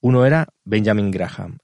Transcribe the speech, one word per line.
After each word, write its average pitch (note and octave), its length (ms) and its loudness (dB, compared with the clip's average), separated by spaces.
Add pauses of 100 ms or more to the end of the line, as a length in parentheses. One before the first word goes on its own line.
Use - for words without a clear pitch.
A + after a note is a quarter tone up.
Uno B2+ 260 2
era D#3 220 2 (160)
Benjamin G#2 480 0
Graham F#2 520 -10